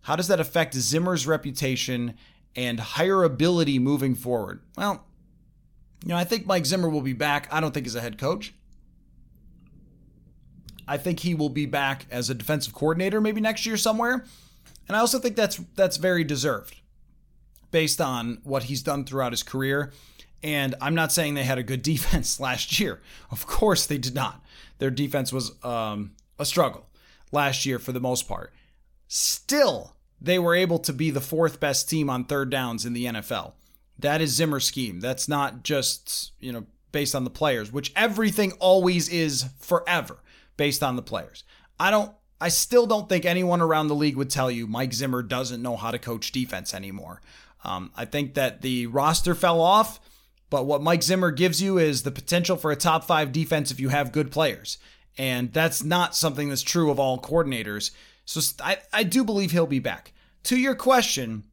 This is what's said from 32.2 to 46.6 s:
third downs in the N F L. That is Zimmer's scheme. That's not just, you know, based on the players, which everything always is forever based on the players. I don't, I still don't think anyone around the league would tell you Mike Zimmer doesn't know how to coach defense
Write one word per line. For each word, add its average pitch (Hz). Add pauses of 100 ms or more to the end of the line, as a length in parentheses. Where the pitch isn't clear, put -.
third 139
downs 120
in 120
the 120
N 117
F 104
L. 95 (440)
That 147
is 151
Zimmer's 147
scheme. 107
That's 127
not 139
just, -
you 127
know, 117 (240)
based 147
on 135
the 123
players, 117
which 135
everything 208
always 185
is 156 (140)
forever 170 (400)
based 147
on 127
the 123
players. - (360)
I 180
don't, 208 (260)
I 165
still 233
don't 214
think 175
anyone 175
around 156
the 147
league 147
would 131
tell 131
you 117
Mike 120
Zimmer 123
doesn't 123
know 123
how 107
to 120
coach 117
defense 123